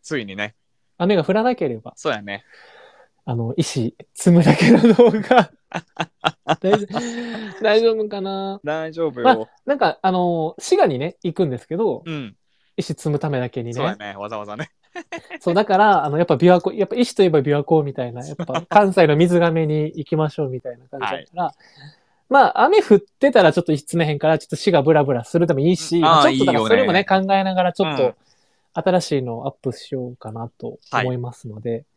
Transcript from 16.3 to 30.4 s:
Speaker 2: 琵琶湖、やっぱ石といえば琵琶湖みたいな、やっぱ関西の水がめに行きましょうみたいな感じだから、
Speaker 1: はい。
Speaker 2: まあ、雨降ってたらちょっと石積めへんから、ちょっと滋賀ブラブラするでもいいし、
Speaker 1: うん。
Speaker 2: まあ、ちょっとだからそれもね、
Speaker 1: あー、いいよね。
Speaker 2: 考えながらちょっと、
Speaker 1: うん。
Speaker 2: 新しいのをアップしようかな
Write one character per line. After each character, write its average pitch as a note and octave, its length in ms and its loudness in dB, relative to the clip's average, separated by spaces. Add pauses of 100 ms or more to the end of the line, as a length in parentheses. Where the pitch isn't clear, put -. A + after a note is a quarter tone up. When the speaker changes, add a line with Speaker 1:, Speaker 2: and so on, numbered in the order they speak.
Speaker 2:
琵 E3+ 180 4
琶 F3+ 80 4
湖、 F3+ 120 -4
や G3 140 -2
っ - 20 -18
ぱ - 80 -6
石 B3 180 -2
と G#3 80 2
い F#3+ 40 6
え F3 40 2
ば D#3 100 2
琵 C#3+ 160 -2
琶 D3 60 -2
湖 D#3 200 0
み C#3 120 -8
た C3 120 -6
い A#2+ 60 -12
な、 B2 140 -14
や D#3 60 -14
っ D3 40 -14
ぱ E3 320 -8
関 G3+ 260 4
西 F3 120 4
の D3 100 4
水 F3 220 2
が E3+ 140 2
め D#3+ 140 -2
に D3+ 280 -2
行 D3 100 -8
き - 120 -4
ま D#3 140 0
し - 100 -10
ょ C#3+ 60 -2
う - 20 -6
み B2+ 120 -8
た B2+ 120 -14
い A#2+ 60 -18
な B2+ 80 -20
感 C#3 140 -14
じ - 20 -6
だ G#2+ 80 -4
か F#2 60 -6 (180)
ら、 F3 100 -6
Speaker 1:
は D3+ 60 -6
い。 - 40 -20 (760)
Speaker 2:
ま B3+ 160 6
あ、 - 160 0
雨 F#4+ 200 4
降 G#3 140 6
っ G3 40 4
て - 300 0
た A3 120 6
ら D#3 100 6
ち F3 80 0
ょ - 20 -4
っ - 20 -4
と D#3+ 80 -2
石 D3 100 -4
積 - 160 -6
め E3 80 2
へ D3+ 80 -2
ん C#3+ 40 -8
か D#3 100 0
ら、 D#3 100 2
ち - 80 -10
ょ - 0 -
っ - 20 -20
と D3+ 80 -8
滋 - 160 0
賀 D#3 100 4
ブ D#3 120 4
ラ D3 100 4
ブ C#3 80 -2
ラ A#2 120 -4
す - 140 -4
る E3+ 80 2
で E3 60 -2
も C3+ 80 0
い D#3 100 2
い F#3 60 2
し、 - 200 -4
Speaker 1:
う - 40 2
ん。 - 20 2
Speaker 2:
ま D#3 200 6
あ、 - 20 6
ち C3+ 80 4
ょ C3 40 -2
っ - 20 -2
と C3+ 80 2
だ C3+ 80 2
か A#3 40 2
ら A3 80 0
そ A3+ 80 4
れ B3+ 100 4
も F3+ 80 0
ね、 F#3+ 140 2
Speaker 1:
あ - 60 0
ー、 - 0 -
い F#3+ 60 4
い - 20 2
よ - 0 -
ね。 F#3+ 80 -4
Speaker 2:
考 G3 60 2
え G3 100 0
な F#3+ 100 -4
が F#3 100 0
ら F3+ 100 -2
ち G3 100 2
ょ D#3 80 -2
っ C#3 40 -4
と、 C3+ 60 0
Speaker 1:
う B2+ 60 2
ん。 A2+ 60 -6 (580)
Speaker 2:
新 F3+ 280 0
し D3 180 -4
い C3 40 -2
の A#2+ 160 -8
を C#3 100 -8
ア - 20 -6
ッ - 60 -20
プ B2+ 160 -6
し - 240 -12
よ B2 140 -8
う B2 60 -18
か A2 140 -16
な A2+ 180 -10